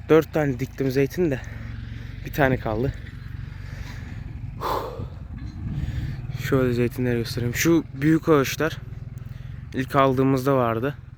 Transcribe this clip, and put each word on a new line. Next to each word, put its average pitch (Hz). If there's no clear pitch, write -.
Dört 156
tane 143
diktim 135
zeytin 139
de. 127
Bir 127
tane 131
kaldı. 117
Şöyle 127
zeytinleri 120
göstereyim. 120
Şu 160
büyük 156
ağaçlar 147
ilk 131
aldığımızda 135
vardı. 120